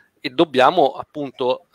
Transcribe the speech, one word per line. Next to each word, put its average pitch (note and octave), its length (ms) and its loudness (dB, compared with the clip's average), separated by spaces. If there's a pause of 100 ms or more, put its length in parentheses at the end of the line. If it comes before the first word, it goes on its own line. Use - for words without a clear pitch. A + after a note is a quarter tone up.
(240)
e D3 40 -8
dobbiamo C3+ 640 2
appunto, C3 840 -8